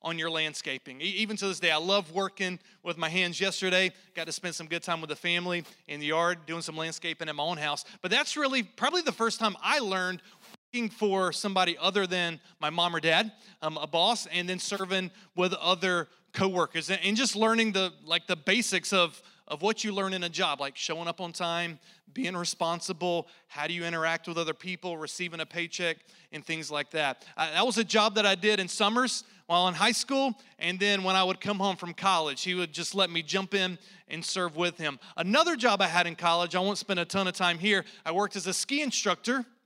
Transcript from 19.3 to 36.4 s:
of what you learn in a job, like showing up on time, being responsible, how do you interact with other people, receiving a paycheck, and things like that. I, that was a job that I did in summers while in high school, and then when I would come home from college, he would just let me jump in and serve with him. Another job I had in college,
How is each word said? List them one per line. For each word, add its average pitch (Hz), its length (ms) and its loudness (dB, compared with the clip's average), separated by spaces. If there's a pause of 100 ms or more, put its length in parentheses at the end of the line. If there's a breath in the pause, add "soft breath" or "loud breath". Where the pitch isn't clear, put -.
of 147 140 -6
what 220 200 0
you 214 80 -2
learn 190 220 -2
in 185 100 -4
a 175 60 -4
job, 156 320 0
like 139 160 -4
showing 165 320 -4
up 170 100 -6
on 170 140 -6
time, 170 460 -4 (340 soft breath)
being 170 240 -4
responsible, 170 880 -2 (200 loud breath)
how 147 200 -6
do 170 60 -2
you 170 140 -4
interact 165 420 -2
with 165 80 -4
other 160 160 0
people, 175 460 -8
receiving 165 420 -8
a 156 60 -4
paycheck, 170 500 -4 (360 loud breath)
and 151 120 -12
things 160 260 -6
like 147 200 -4
that. 147 340 -2 (140 loud breath)
I, 160 140 0
that 180 120 4
was 226 140 2
a 226 60 4
job 208 320 4
that 208 100 4
I 196 80 6
did 202 260 2
in 180 80 -2
summers 226 560 0 (220 loud breath)
while 175 220 4
in 180 40 0
high 202 200 4
school, 269 420 0 (240 loud breath)
and 175 200 -2
then 196 260 2
when 190 120 2
I 190 80 6
would 185 160 0
come 202 180 -2
home 190 180 0
from 175 180 -8
college, 160 480 0
he 180 120 -2
would 170 200 -4
just 170 200 -6
let 190 140 2
me 170 140 -2
jump 185 320 -2
in 180 240 0 (300 loud breath)
and 160 140 -8
serve 170 340 -2
with 175 200 0
him. 147 220 -4 (180 loud breath)
Another 294 400 4
job 220 240 4
I 196 60 4
had 170 200 4
in 165 100 -6
college, 170 380 2